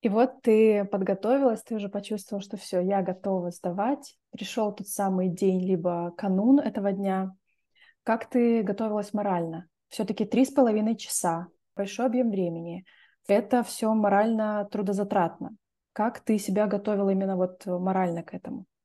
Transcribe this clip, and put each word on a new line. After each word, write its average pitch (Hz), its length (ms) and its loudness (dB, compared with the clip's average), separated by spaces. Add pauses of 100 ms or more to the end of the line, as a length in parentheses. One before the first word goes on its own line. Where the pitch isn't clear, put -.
И 240 60 2
вот 233 340 0
ты 214 420 4
подготовилась, 208 800 0
ты 233 120 -10
уже 202 140 -6
почувствовала, 202 540 -8
что 202 140 -12
все, 185 240 -4
я 190 220 0
готова 185 480 -4
сдавать. 202 640 -4 (140)
Пришел 208 440 -4
тот 196 140 -14
самый 185 400 0
день, 185 380 0
либо 175 500 -2
канун 208 440 4
этого 202 320 -2
дня. 190 420 -2 (680)
Как 226 260 -2
ты 233 320 4
готовилась 208 520 -4
морально? 180 540 -2 (220)
Все-таки 208 360 -4
три 247 180 4
с 262 80 -2
половиной 220 440 2
часа, 170 520 -4 (280)
большой 202 300 -4
объем 247 240 2
времени. 170 540 -4 (440)
Это 202 360 4
все 220 300 0
морально 208 800 2
трудозатратно. 202 840 -2 (380)
Как 220 260 -2
ты 214 180 0
себя 202 280 0
готовила 202 440 0
именно 190 260 0
вот 180 300 -2
морально 180 580 -2
к - 100 -20
этому? - 320 -12 (180)